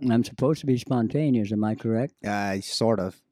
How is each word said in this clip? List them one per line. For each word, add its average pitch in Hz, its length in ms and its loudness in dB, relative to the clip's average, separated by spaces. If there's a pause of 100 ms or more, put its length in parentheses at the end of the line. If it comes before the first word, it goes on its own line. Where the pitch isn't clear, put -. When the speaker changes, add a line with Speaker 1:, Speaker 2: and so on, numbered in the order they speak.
(120)
Speaker 1:
I'm 117 120 2
supposed 131 360 -2
to - 80 -8
be 131 100 2
spontaneous, 120 760 0
am 107 120 4
I 110 120 0
correct? 113 380 -2 (120)
Speaker 2:
Uh, 101 360 -2
sort 113 380 2
of. 92 200 -6 (120)